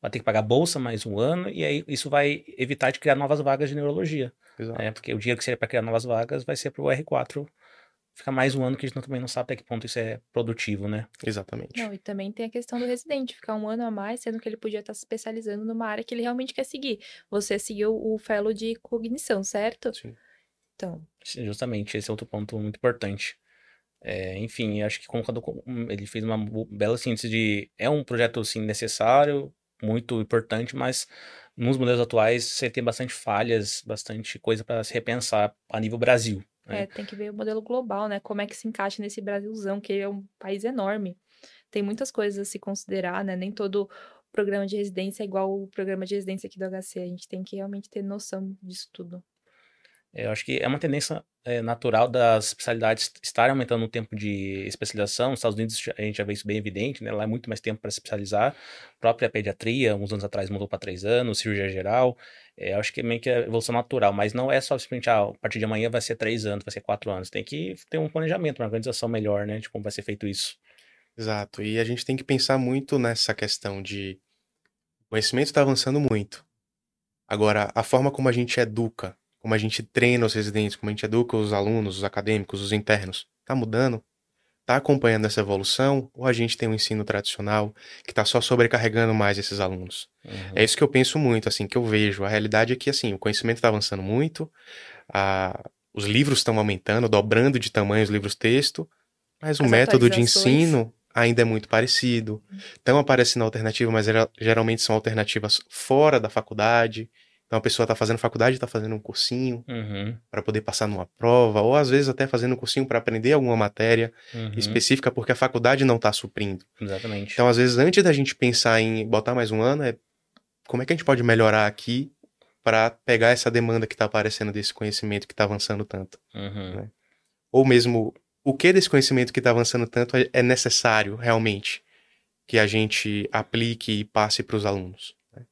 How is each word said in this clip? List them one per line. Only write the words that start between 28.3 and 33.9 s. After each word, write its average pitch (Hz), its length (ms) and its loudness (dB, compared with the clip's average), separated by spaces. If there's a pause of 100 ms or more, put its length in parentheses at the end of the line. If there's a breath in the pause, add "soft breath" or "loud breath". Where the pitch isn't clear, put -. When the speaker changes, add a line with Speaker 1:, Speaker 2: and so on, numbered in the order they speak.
Speaker 1:
assim, 110 200 -6
necessário, 135 920 2 (280)
muito 117 400 -2
importante, 113 540 -2
mas 127 320 -4 (480 loud breath)
nos 120 220 0
modelos 123 240 2
atuais 117 420 2
você - 260 -4
tem 120 140 -4
bastante 123 300 -4
falhas, 110 720 -2
bastante 110 520 -10